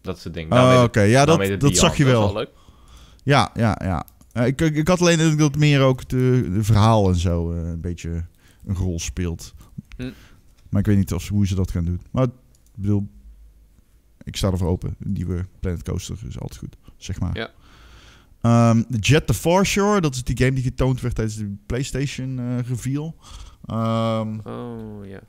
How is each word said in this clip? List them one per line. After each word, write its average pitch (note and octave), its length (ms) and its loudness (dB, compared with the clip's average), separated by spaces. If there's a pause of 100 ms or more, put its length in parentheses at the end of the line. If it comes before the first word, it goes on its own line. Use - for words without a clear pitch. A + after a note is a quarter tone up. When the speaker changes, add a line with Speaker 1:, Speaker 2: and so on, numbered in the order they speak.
Speaker 1:
Dat F#2 160 -10
is - 80 -20
het E2+ 100 -12
ding. D#2+ 160 -10
Speaker 2:
Oh, - 60 0
Speaker 1:
Daarom B2+ 220 6
heet B2 100 6
Speaker 2:
oké. A2+ 120 0
Speaker 1:
het, G2+ 100 6
Speaker 2:
Ja, A#2 40 6 (100)
Speaker 1:
daarom D#3 120 4
Speaker 2:
dat, F#3+ 60 2
Speaker 1:
heet G3 80 0
het G3 100 -2
Speaker 2:
dat C#3+ 100 4
Speaker 1:
Beyond. F3 180 4
Speaker 2:
zag - 80 -2
je D3+ 80 4
Speaker 3:
Dat C3 80 4
is A#2+ 60 4
Speaker 2:
wel. G2+ 160 2
Speaker 3:
wel G#2+ 80 -4
leuk. - 80 -10 (720)
Speaker 2:
Ja, B2+ 320 2
ja, G#2+ 300 0
ja. F2+ 220 -4 (260)
Eh, A#2 140 0
ik, C3+ 140 0
ik, D#3 160 2
ik D3+ 120 0
had F3+ 120 2
alleen E3+ 160 4
de D#3 60 2
indruk D#3+ 160 2
dat D3 180 2
meer D3 240 4
ook C3 280 2
de, B2+ 460 2
de A2 100 0
verhaal G#2+ 440 4
en F2+ 80 4
zo, E2+ 360 0
eh, E2+ 40 -6 (120)
een E2+ 120 -8
beetje E2+ 440 -8 (420)
een G2 80 -4
rol F2+ 260 -4
speelt. - 540 -8 (420)
Speaker 3:
Hm. B2+ 140 -12 (580)
Speaker 2:
Maar G2+ 120 0
ik G2 60 0
weet G#2 100 4
niet G2 160 0
of, E2+ 160 -6
hoe G2+ 180 0
ze F#2 80 -2
dat F#2 160 -2
gaan F2 140 -4
doen. F2 160 -4 (100)
Maar B2+ 140 0
ik B2+ 60 -2 (440)
bedoel, G2+ 340 -2 (1160)
ik - 120 -12
sta G2+ 140 0
ervoor F2+ 180 -2
open. F2+ 360 -4
Een G2+ 80 -6
nieuwe F2+ 340 -6 (140)
Planet F2 220 -6
Coaster F2+ 340 -8 (120)
is - 120 -12
altijd - 200 -14
goed, - 160 -16 (200)
zeg - 240 -12
maar. F2+ 180 -6
Speaker 3:
Ja. A2+ 120 -8 (880)
Speaker 2:
Ehm, A#2 420 4 (180)
Jet C3+ 260 4
to A#2+ 80 0
Foreshore, G3 680 2
dat D3+ 140 0
is B2+ 100 -6
die C3 140 -4
game B2+ 140 4
die C3 100 -2
getoond C3 380 -2
werd A#2+ 140 -4
tijdens A2 220 -4
de G#2 180 -8 (120)
PlayStation, C3 720 -6
eh, B2 200 -4 (100)
reveal. C3+ 480 -6 (500)
Ehm, A2+ 800 -2
Speaker 3:
Oh, A2+ 600 -12
ja. G2 220 -16